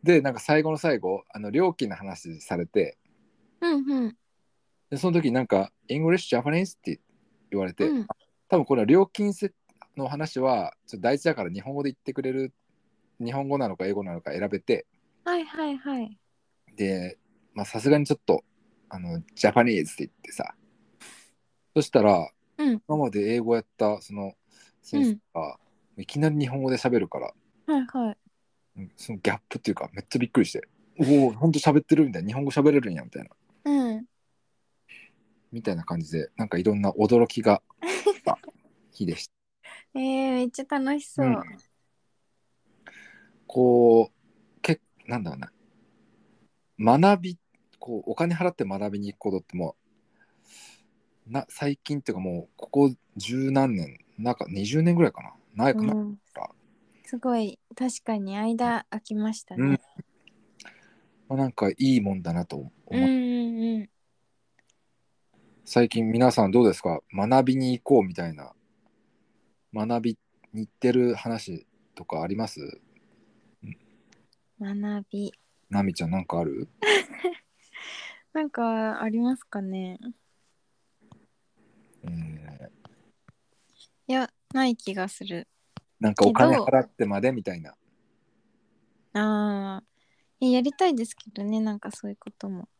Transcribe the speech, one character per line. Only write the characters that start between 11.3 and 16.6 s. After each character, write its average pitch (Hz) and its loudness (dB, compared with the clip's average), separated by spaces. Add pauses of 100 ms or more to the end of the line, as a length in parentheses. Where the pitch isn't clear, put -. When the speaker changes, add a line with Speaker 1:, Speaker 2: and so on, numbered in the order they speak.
Speaker 1:
か 113 -4
ら 85 -8
日 95 -10
本 135 -10
語 143 -6
で 139 -2
言 131 -10
っ - -20
て - -10
く 143 -6
れ 131 -4
る、 131 -4 (680)
日 120 -6
本 139 -4
語 139 -2
な 127 0
の 90 -6
か 92 -4
英 101 -2
語 101 -4
な 90 -8
の 85 -8
か 73 -10
選 92 -4
べ 190 -4
て。 - -2 (380)
Speaker 2:
は 349 -2
い 330 -4
は 311 -8
い 285 -6
は 262 -8
い。 214 -12 (580)